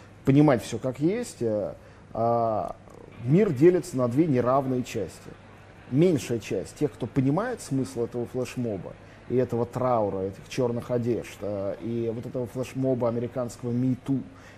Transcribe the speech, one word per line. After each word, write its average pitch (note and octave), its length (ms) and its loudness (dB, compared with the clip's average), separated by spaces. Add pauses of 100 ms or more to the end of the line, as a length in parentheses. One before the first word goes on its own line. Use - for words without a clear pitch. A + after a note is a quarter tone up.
(240)
понимать C#3 400 6
все - 140 -8
как B2+ 220 -6
есть. G3+ 420 -2
Э, G#2+ 320 0 (380)
а A2+ 640 0 (480)
мир F3 280 4
делится E3 440 4
на B2+ 120 2
две C3 180 4
неравные B2+ 560 2
части. - 480 -8 (640)
Меньшая C#3 480 2
часть G2 360 -6
тех, D3 160 0
кто - 140 -8
понимает D#3+ 560 0
смысл B2+ 440 -2
этого A#2+ 200 -4
флешмоба A#2 680 -6 (360)
и A#2+ 60 0
этого A#2+ 320 0
траура, A2+ 540 0
этих G2 280 -8
черных A#2+ 400 -2
одежд, A#2 520 -2
э, G2 420 -4
и A#2 280 -4
вот A#2 140 -6
этого C3 220 -6
флешмоба C3 640 -2
американского A#2+ 600 -4
Me B2 340 0
Too, C3+ 200 -2 (340)